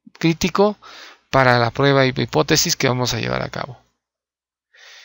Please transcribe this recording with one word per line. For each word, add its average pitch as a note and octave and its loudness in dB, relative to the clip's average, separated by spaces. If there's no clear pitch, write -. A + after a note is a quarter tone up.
crítico F#3 0
para B2+ 4
la A#2 0
prueba C#3 2
y B2+ 0
hipótesis D3 -2
que C3+ 0
vamos B2 -2
a A2+ -4
llevar B2 -4
a - -8
cabo. - -12